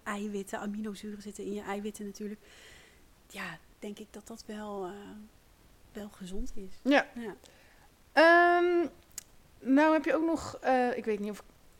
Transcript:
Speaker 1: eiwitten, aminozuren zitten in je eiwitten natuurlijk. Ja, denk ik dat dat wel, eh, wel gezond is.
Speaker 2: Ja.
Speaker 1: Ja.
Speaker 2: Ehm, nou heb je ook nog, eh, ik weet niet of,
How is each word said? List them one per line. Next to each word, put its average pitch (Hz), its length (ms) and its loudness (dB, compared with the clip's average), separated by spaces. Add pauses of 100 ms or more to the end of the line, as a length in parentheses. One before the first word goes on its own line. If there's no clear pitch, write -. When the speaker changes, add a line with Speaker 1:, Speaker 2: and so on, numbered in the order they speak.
Speaker 1:
eiwitten, 202 560 -6
aminozuren 208 640 -8
zitten 202 220 -12
in 190 100 -6
je 208 80 -8
eiwitten 208 420 -8
natuurlijk. 208 360 -10 (880)
Ja, 185 300 -12 (200)
denk 208 200 -12
ik 214 120 -16
dat 208 160 -18
dat 226 200 -16
wel, 208 380 -8
eh, 175 60 -8 (1000)
wel 208 160 -10
gezond 196 460 -4
is. 190 280 -6
Speaker 2:
Ja. 277 320 4
Speaker 1:
Ja. 226 200 -10 (800)
Speaker 2:
Ehm, 349 760 6 (880)
nou 311 180 6
heb 311 120 2
je 311 100 2
ook 320 100 2
nog, 320 360 -2
eh, 254 360 2
ik 220 80 -6
weet 214 160 -2
niet 208 100 -6
of, 196 120 -12 (380)